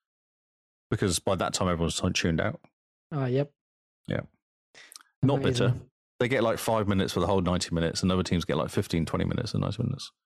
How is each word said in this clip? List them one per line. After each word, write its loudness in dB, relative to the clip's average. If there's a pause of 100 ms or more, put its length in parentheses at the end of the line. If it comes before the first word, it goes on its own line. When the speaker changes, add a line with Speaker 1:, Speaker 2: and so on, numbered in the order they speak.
(920)
Speaker 1:
Because 2
by 0
that 0
time, 0
everyone's 0
t-, 0
tuned 0
out. -2 (500)
Speaker 2:
Oh, -2
yep. -2 (540)
Speaker 1:
Yeah. -4 (1000)
Not 4
bitter. 2
Speaker 2:
Amazing. -2 (300)
Speaker 1:
They 2
get, 2
like, 2
five 0
minutes 0
for 0
the 0
whole 2
ninety 0
minutes, 0
and 4
other 2
teams 0
get, -2
like, -2
fifteen, 0
twenty -2
minutes -2
and 0
ninety -2
minutes -4 (120)